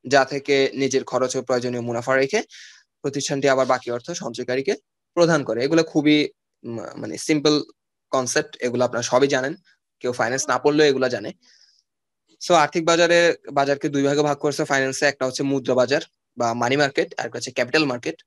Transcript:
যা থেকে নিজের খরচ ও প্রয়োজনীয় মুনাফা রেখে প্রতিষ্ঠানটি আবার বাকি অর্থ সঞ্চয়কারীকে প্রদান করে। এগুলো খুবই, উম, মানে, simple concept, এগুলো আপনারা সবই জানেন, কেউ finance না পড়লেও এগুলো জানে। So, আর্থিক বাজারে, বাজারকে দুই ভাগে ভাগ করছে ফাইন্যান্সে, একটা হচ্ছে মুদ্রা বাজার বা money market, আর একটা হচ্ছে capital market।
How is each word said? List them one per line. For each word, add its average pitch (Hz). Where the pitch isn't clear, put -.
যা 135
থেকে 139
নিজের 131
খরচ 127
ও 127
প্রয়োজনীয় 123
মুনাফা 120
রেখে 139
প্রতিষ্ঠানটি 139
আবার 131
বাকি 123
অর্থ 120
সঞ্চয়কারীকে 127
প্রদান 165
করে। 113
এগুলো 160
খুবই, 151
উম, 117
মানে, 107
simple 151
concept, 131
এগুলো 123
আপনারা 120
সবই 131
জানেন, 139
কেউ 123
finance 123
না 127
পড়লেও 147
এগুলো 131
জানে। 202
So, -
আর্থিক 160
বাজারে, 170
বাজারকে 139
দুই 143
ভাগে 143
ভাগ 143
করছে 151
ফাইন্যান্সে, 135
একটা 135
হচ্ছে 131
মুদ্রা 135
বাজার 127
বা 117
money 120
market, 139
আর 127
একটা 120
হচ্ছে 120
capital 127
market। 131